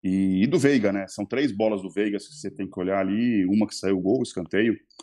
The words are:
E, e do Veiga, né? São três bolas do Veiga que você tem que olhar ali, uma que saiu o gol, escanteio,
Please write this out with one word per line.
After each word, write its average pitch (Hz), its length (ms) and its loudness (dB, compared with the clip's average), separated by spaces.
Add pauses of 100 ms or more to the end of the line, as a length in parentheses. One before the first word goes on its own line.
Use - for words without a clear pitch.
E, 95 400 2
e 127 40 4
do 160 120 2
Veiga, 123 340 4
né? 98 140 -6
São - 180 -8
três 127 260 -2
bolas 104 300 0
do 92 80 -10
Veiga 101 280 -2
que 98 60 -8
você - 280 -12
tem 95 180 -8
que 98 100 -10
olhar 95 200 0
ali, 101 460 0
uma 104 220 2
que - 80 -14
saiu 95 220 0
o 90 40 -2
gol, 113 200 2
escanteio, 107 560 -2 (260)